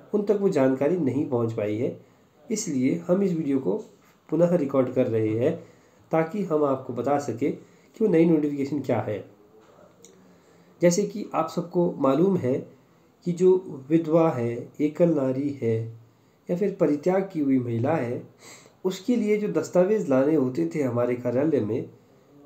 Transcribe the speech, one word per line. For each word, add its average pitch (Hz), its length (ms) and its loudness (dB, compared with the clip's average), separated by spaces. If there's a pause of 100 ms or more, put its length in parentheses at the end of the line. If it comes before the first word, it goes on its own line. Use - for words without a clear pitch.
(140)
उन 208 100 0
तक 202 180 2
वो 196 80 4
जानकारी 139 480 2
नहीं 143 320 -2
पहुंच 117 240 -2
पाई 107 220 -4
है। - 300 -6 (460)
इसलिए 147 440 -2
हम 180 280 0
इस 185 100 0
वीडियो 139 260 0
को 127 140 -2 (560)
पुनः 175 260 2
record 131 380 0
कर 123 140 2
रहे 110 320 0
हैं, 160 240 0 (480)
ताकि 165 320 0
हम 156 200 0
आपको 131 300 -2
बता 131 260 -2
सकें 143 340 -4 (440)
कि 226 80 2
वो - 20 4
नई 165 180 6
notification 147 540 0
क्या 123 200 -2
है। 107 340 -6 (1500)
जैसे 175 220 4
कि 208 300 -6
आप 160 160 -2
सबको 175 480 -2
मालूम 147 400 4
है 131 320 -2 (560)
कि 180 60 -2
जो 175 580 2
विधवा 160 400 4
है, 120 400 -4 (120)
एकल 151 280 2
नारी 135 400 0 (120)
है 113 320 -2 (560)
या 180 60 -2
फिर 185 240 -2
परित्याग 180 540 0
की 160 60 -4
हुई 135 200 2
महिला 120 360 -2
है, 131 320 -6 (580)
उसके 185 300 -2
लिए 208 220 0
जो 208 100 -2
दस्तावेज़ 180 600 0
लाने 135 260 4
होते 139 400 0
थे 151 80 -2
हमारे 123 320 0
कार्यालय 127 440 0
में, 110 300 -2 (560)